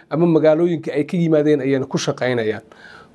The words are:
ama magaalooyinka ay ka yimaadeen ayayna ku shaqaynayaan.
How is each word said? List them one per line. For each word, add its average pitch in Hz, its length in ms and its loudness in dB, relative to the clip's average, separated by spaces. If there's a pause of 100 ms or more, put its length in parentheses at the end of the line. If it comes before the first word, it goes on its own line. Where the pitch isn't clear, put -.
(100)
ama 160 160 0
magaalooyinka 160 680 2
ay 147 120 -2
ka 185 120 -6
yimaadeen 151 440 2
ayayna 135 260 -2
ku - 120 -4
shaqaynayaan. 123 640 -4 (520)